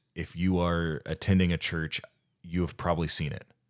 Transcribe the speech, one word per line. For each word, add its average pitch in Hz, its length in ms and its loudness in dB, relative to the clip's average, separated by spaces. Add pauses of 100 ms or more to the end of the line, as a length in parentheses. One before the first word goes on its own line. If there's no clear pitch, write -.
(140)
if 85 220 -10
you 90 240 2
are 85 460 0
attending 92 460 4
a 82 60 0
church, 80 440 -4 (400)
you 87 200 -2
have 85 160 -2
probably 85 300 0
seen 76 240 -2
it, - 140 -10 (240)